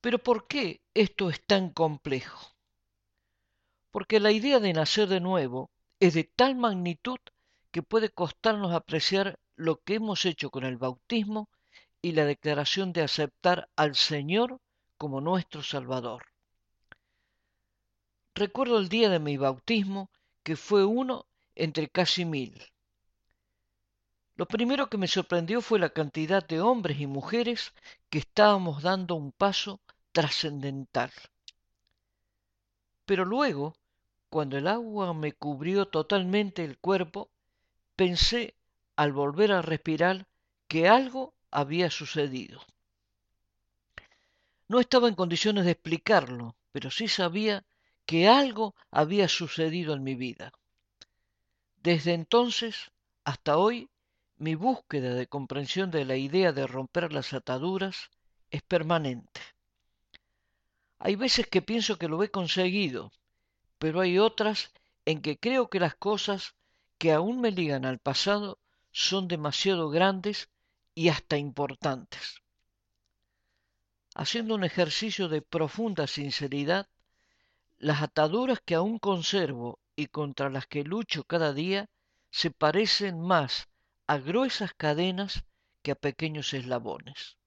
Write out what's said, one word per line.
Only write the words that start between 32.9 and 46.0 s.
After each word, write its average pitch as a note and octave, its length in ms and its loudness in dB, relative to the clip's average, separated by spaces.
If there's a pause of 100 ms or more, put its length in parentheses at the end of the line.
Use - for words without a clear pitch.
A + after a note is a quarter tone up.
Pero F#3+ 180 2
luego, F#3 520 -2 (540)
cuando C#3 280 -2
el C#3 80 -2
agua G#3 480 -2
me D3+ 180 -4
cubrió E3 540 -2
totalmente F#3+ 800 0
el C#3 140 -10
cuerpo, F#3 520 -2 (640)
pensé, F#3+ 600 0 (400)
al D3 160 2
volver C#3+ 400 2
a F3+ 100 2
respirar, D#3+ 640 0 (400)
que D#3+ 220 4
algo B3+ 460 4 (180)
había D3+ 360 0
sucedido. C#3 720 -6 (2000)
No A#3+ 140 4
estaba A#3+ 280 6
en G#3+ 60 2
condiciones F3+ 500 2
de F3 80 4
explicarlo, C3 840 0 (160)